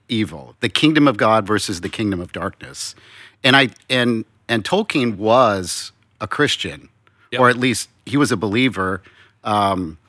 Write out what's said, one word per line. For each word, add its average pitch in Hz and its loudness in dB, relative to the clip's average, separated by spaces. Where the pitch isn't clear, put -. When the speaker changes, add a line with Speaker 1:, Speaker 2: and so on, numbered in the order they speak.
Speaker 1:
evil, 80 -6
the 120 -2
kingdom 151 4
of 120 2
God 110 4
versus 101 -2
the 87 -6
kingdom 98 -4
of 87 -10
darkness. - -10
And 131 4
I, 135 4
and, 120 0
and 113 0
Tolkien 131 -2
was 104 2
a 104 -8
Christian, - -4
Speaker 2:
Yep. 123 0
Speaker 1:
or 123 8
at 123 2
least 123 -2
he 104 -4
was 131 2
a 120 0
believer. 98 -2
Um, 98 0